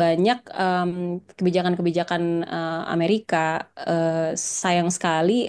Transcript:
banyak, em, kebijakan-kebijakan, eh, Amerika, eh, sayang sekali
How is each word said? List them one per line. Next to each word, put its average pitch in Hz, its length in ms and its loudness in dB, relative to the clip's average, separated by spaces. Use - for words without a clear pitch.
banyak, 180 360 2
em, 180 400 0
kebijakan-kebijakan, 175 840 0
eh, 165 380 -6
Amerika, 175 420 2
eh, 165 480 0
sayang 175 540 0
sekali 180 580 2